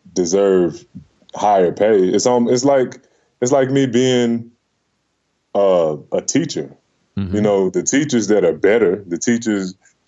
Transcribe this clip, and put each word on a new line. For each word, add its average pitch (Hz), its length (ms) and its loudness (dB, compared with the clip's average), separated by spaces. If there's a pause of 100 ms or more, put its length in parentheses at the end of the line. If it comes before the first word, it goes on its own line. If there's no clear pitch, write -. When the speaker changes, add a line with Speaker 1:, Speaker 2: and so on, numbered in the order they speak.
(140)
Speaker 1:
deserve 92 680 0 (500)
higher 95 380 2
pay. 101 360 2
It's, 98 180 0
um, 120 220 2
it's 123 160 0
like, 139 340 0 (420)
it's 127 120 -2
like 135 180 2
me 139 160 0
being, 120 640 0 (1040)
uh, 90 420 2 (160)
a 90 100 -2
teacher. - 520 -4 (420)
Speaker 2:
Mm-hmm. 95 200 -6
Speaker 1:
You 104 60 -2
know, 98 280 2
the - 120 -2
teachers 127 460 -2
that 104 160 2
are 98 100 2
better, 98 520 0
the 85 120 -6
teachers 107 560 -2 (340)